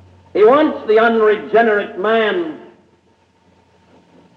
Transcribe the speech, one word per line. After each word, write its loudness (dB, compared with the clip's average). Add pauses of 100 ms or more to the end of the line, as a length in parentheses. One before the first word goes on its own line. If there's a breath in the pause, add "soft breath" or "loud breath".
(320)
He 2
wants 2
the 2
unregenerate 0
man -4 (1800)